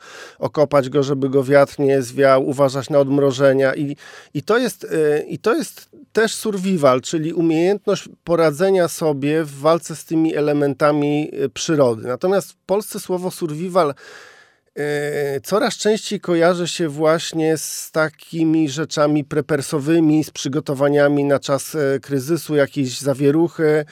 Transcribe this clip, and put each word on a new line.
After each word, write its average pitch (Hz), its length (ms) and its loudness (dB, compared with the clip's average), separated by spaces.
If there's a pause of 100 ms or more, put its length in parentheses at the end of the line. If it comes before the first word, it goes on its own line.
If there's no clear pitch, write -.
(380)
okopać 139 500 0
go, 139 140 0
żeby 135 260 -2
go 131 160 2
wiatr 139 340 4
nie 139 240 2
zwiał, 135 460 4
uważać 135 420 0
na 147 80 2
odmrożenia. 135 760 2
I, 143 220 -6 (380)
i 143 80 -4
to 220 160 2
jest, 247 260 -4
e, 151 380 0
i 143 160 -10
to 226 160 0
jest - 360 -8 (220)
też 214 220 0
survival, 185 680 2
czyli 160 320 -4
umiejętność 170 760 0 (160)
poradzenia 165 640 2
sobie 151 560 -2
w 139 140 -14
walce 160 380 0
z - 80 -16
tymi 160 320 0
elementami, 147 920 0 (140)
e, 131 40 -2
przyrody. 120 600 0
Natomiast 180 440 -2
w - 40 -20 (100)
Polsce 202 340 -4
słowo 180 300 -6
survival, 165 640 -2 (840)
e, 147 640 -4
coraz 214 360 -2
częściej 208 440 -2
kojarzy 175 480 2
się 165 200 -4
właśnie 156 680 0
z - 360 -10
takimi 160 760 0
rzeczami 147 560 0
prepersowymi, 151 1000 0
z - 60 -14
przygotowaniami 143 920 0
na 139 140 2
czas, - 360 -4
e, 139 260 0
kryzysu, 147 540 -4
jakiejś 135 460 0
zawieruchy, 143 680 0
e, 151 240 0